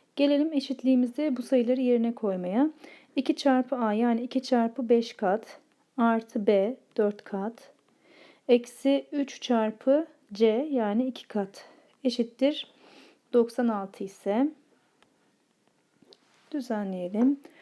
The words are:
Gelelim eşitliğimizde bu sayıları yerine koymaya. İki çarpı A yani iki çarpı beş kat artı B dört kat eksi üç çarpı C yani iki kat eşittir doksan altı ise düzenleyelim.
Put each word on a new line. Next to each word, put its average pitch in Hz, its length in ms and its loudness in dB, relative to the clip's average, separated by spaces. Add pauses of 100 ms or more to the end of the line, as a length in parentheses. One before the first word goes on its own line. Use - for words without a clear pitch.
(160)
Gelelim 285 380 2
eşitliğimizde 262 840 0
bu 247 40 -8
sayıları 254 400 0
yerine 233 340 0
koymaya. 196 540 -2 (460)
İki 285 200 -2
çarpı 254 400 0
A 220 180 0
yani 233 280 0
iki 254 220 -4
çarpı 233 460 0
beş 233 240 2
kat 208 460 -2 (380)
artı 226 500 0
B 208 280 2 (220)
dört 208 260 0
kat 208 480 -10 (760)
eksi 269 640 2
üç 277 300 -6
çarpı 240 680 0 (260)
C 226 380 2
yani 226 340 0
iki 254 220 -10
kat 196 380 -8 (380)
eşittir 262 720 -2 (600)
doksan 233 340 0
altı 196 360 -6
ise 202 440 -2 (2000)
düzenleyelim. 208 880 -2 (220)